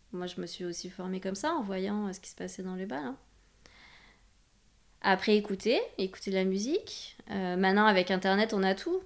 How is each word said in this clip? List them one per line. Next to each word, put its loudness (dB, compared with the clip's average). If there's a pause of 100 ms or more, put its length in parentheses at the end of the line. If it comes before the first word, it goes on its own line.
(120)
Moi, -6
je -10
me -6
suis -10
aussi -8
formée -6
comme -4
ça, -2
en -2
voyant, -4
euh, -6
ce -10
qui -16
se -18
passait -10
dans -6
les -6
bals, -6
hein. -8 (1900)
Après, 4
écouter, 2 (160)
écouter -4
de 0
la 2
musique. -2 (140)
Euh, -2
maintenant, 6
avec 6
Internet, 4
on 2
a 4
tout. -2